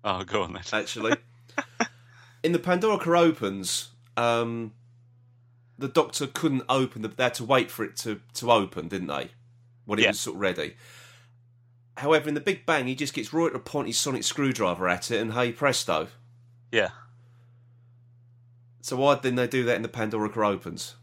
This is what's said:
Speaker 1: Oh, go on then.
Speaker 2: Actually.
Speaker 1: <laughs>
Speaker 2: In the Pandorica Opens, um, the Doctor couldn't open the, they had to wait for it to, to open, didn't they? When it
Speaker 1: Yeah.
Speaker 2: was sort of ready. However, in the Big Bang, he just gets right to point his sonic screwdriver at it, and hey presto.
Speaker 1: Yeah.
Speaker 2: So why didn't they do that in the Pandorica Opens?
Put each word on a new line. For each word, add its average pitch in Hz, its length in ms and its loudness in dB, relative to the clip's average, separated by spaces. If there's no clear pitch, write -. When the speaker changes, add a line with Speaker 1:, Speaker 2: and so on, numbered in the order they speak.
Speaker 1:
Oh, 98 200 -2
go 101 200 -2
on 82 100 -6
then. 92 100 -12
Speaker 2:
Actually. 107 420 -2
Speaker 1:
<laughs> - 840 -8
Speaker 2:
In 165 80 0
the 170 80 2
Pandorica 180 580 2
Opens, 104 720 2
um, 117 560 0
the 135 80 -6
Doctor 143 400 2
couldn't 135 420 0
open 127 320 2
the, 110 60 -4
they 107 160 -2
had 123 120 2
to 123 80 -8
wait 127 280 2
for 113 120 -6
it - 140 -8
to, 107 240 -8
to 117 160 2
open, 95 380 2
didn't 90 180 -4
they? 71 240 -6
When 104 140 -2
it 113 40 8
Speaker 1:
Yeah. 107 60 6
Speaker 2:
was 92 100 -4
sort - 160 -8
of 95 60 -6
ready. 85 340 -2
However, 147 300 2
in 147 80 -2
the 151 60 -4
Big 170 240 -4
Bang, 143 220 0
he 131 80 -2
just 135 180 -6
gets - 200 -8
right 165 200 2
to 131 40 -6
point 139 300 -4
his 117 100 -2
sonic - 280 -2
screwdriver 98 640 0
at 87 200 -2
it, 113 120 0
and 110 120 -4
hey 120 200 0
presto. 92 540 0
Speaker 1:
Yeah. 107 180 2
Speaker 2:
So - 160 -6
why 139 180 6
didn't 131 220 0
they 123 100 2
do 127 160 0
that 117 140 4
in 107 40 -2
the 113 80 -6
Pandorica 107 560 -2
Opens? 87 580 -2